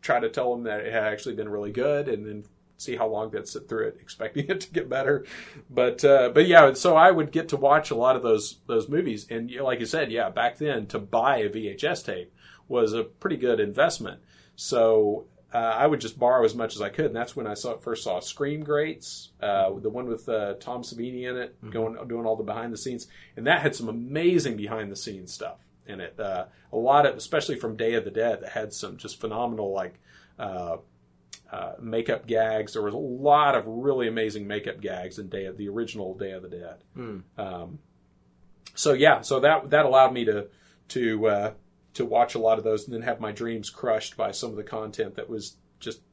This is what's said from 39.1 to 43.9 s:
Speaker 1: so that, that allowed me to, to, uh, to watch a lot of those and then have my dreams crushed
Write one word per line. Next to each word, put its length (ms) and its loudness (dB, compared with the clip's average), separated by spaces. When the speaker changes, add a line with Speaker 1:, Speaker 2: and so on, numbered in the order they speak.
Speaker 1:
so 220 -2
that, 300 4
that 140 6
allowed 280 8
me 120 -2
to, 220 0
to, 380 0
uh, 240 0
to 100 -4
watch 320 2
a 40 -2
lot 180 4
of 80 -6
those 200 0
and 80 -12
then 100 -8
have 180 -4
my 100 -6
dreams 380 -6
crushed 480 -2